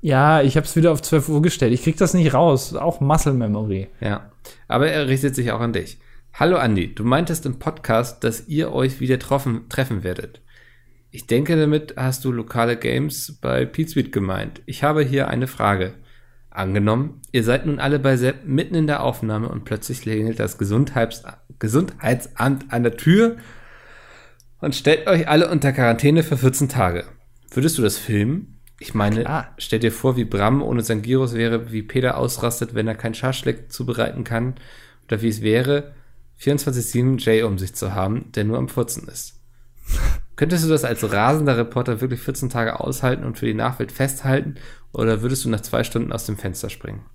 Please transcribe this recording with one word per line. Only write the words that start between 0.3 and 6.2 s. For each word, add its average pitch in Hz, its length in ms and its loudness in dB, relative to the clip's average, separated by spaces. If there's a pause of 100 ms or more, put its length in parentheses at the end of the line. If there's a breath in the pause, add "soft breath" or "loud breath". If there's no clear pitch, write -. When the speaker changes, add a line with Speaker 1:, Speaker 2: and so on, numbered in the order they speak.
Speaker 1:
ich 139 140 4
hab's 151 180 0
wieder 165 160 6
auf - 120 0
zwölf 151 260 2
Uhr 151 140 2
gestellt. 139 300 2
Ich 123 120 0
krieg 160 120 2
das 185 160 2
nicht 156 220 4
raus. 143 400 4
Auch 165 260 -2
Muscle 147 340 2
Memory. 104 540 -2 (120)
Speaker 2:
Ja, 104 320 -6 (340 loud breath)
aber 135 220 2
er 151 180 0
richtet 135 300 0
sich 120 160 -2
auch 113 80 -2
an 117 120 -2
dich. 87 280 -6 (340 soft breath)